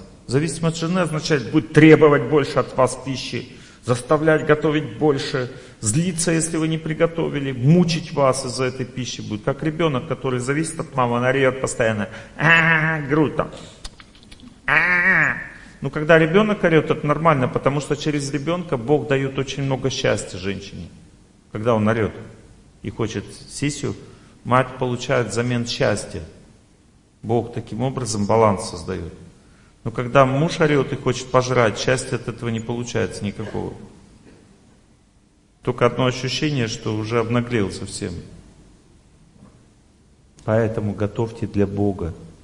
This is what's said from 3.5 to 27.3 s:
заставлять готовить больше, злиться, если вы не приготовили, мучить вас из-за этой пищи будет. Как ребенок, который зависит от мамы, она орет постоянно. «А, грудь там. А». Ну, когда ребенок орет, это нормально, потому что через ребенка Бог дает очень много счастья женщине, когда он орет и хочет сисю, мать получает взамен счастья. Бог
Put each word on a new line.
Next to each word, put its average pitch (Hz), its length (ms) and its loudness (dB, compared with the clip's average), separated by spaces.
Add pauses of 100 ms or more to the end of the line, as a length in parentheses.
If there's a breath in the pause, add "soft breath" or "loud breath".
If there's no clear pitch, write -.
заставлять 151 640 2
готовить 147 520 2
больше, 131 520 0 (300 loud breath)
злиться, 165 500 0
если 165 260 0
вы 160 120 0
не 160 100 -2
приготовили, 156 760 -2
мучить 160 600 4
вас 135 320 2
из-за 123 200 -2
этой 127 220 -4
пищи - 340 -8
будет. 107 220 -6
Как 139 200 -2
ребенок, 156 460 -2
который 127 320 -2
зависит 143 400 -4
от - 140 -10
мамы, 120 240 0
она 123 100 2
орет 131 320 2
постоянно. 110 480 0 (280 loud breath)
«А, 160 720 4
грудь 147 280 2
там. - 140 -2 (1160 loud breath)
А». 170 680 2 (460 loud breath)
Ну, 139 100 -6
когда 160 280 6
ребенок 202 440 4
орет, 160 280 4
это 151 160 -2
нормально, 147 420 2
потому 143 320 0
что 143 160 -4
через 143 340 -4
ребенка 151 460 -4
Бог 131 320 0
дает 135 300 0
очень 139 260 -4
много 131 260 -2
счастья 110 480 -2
женщине, 92 500 -8 (640)
когда 110 240 0
он 107 140 2
орет 113 240 0 (680)
и 107 80 -8
хочет 104 340 -6 (260)
сисю, 143 460 -6 (480 loud breath)
мать 127 340 0
получает 123 500 -2
взамен 120 380 -2
счастья. 104 560 -2 (1000)
Бог 113 300 -2